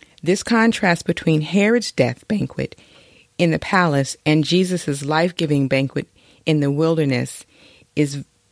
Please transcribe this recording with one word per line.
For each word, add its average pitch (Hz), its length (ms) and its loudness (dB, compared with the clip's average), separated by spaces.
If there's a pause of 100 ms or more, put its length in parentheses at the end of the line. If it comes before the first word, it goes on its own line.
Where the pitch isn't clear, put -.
(220)
This 175 200 0
contrast 220 640 2
between 165 340 0
Herod's 202 520 0
death 123 340 -2
banquet - 500 -4 (600)
in 170 140 2
the 160 80 0
palace 156 560 0 (100)
and 156 160 4
Jesus' 165 600 -2
life-giving 151 640 0
banquet 135 400 -2 (360)
in 156 140 0
the 143 140 0
wilderness 143 760 0 (480)
is 143 300 -2 (280)